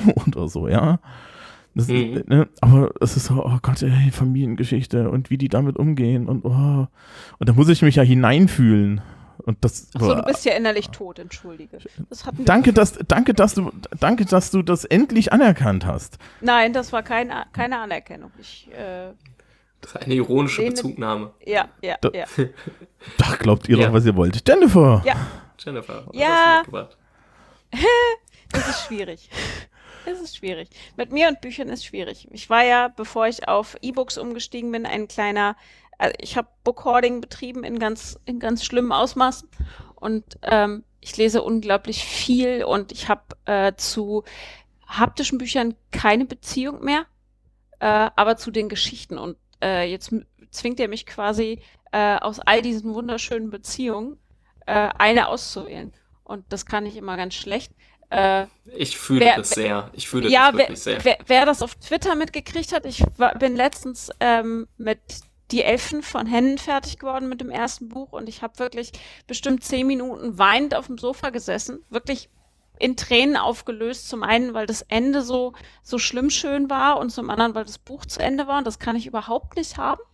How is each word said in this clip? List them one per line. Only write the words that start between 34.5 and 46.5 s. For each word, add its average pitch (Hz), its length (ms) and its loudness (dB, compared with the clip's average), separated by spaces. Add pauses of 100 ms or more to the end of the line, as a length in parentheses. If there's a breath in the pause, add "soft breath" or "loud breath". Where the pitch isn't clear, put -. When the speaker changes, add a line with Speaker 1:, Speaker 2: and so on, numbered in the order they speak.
Speaker 3:
bin, 226 140 -6
ein 208 220 -6
kleiner, 208 480 -2 (420 soft breath)
äh, - 220 0
ich - 180 -10
hab - 260 -6
Bookhoarding 247 580 0
betrieben 247 420 -12
in 233 160 -8
ganz, 220 460 -8
in 247 140 -8
ganz 226 240 -4
schlimmen 247 280 -2
Ausmaßen. 254 580 -2 (460 loud breath)
Und, 220 480 -8
ähm, 208 400 0 (180)
ich - 160 -16
lese 220 260 2
unglaublich 214 600 -2
viel 247 580 -2
und 196 280 -2
ich - 180 -8
hab, - 260 -4 (100)
äh, 196 300 0
zu 208 480 -4 (640 loud breath)
haptischen 254 500 -2
Büchern 240 380 -2 (160)
keine 226 340 0
Beziehung 262 580 -8